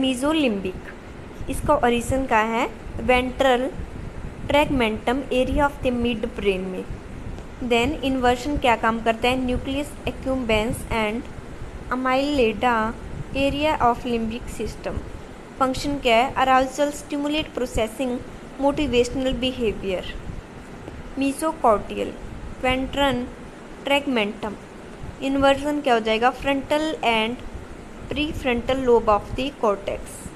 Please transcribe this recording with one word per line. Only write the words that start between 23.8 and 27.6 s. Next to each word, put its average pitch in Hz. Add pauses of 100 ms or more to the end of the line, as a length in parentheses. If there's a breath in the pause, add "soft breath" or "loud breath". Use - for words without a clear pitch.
tegmentum, 240 (680)
इन्वर्जन 277
क्या 277
हो 233
जाएगा, 220
frontal 277 (240)
and 226 (680)